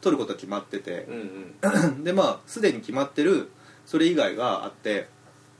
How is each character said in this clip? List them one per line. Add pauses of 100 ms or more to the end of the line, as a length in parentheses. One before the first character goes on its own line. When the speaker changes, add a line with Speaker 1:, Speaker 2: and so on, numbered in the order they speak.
Speaker 1:
取
る
こ
と
は
決
ま
っ
て
て。
Speaker 2:
う
ん
う
ん。
Speaker 1:
<clears throat>
で、
ま
あ、
す
で
に
決
ま
っ
て
る、 (380)
そ
れ
以
外
が
あ
っ
て、 (520)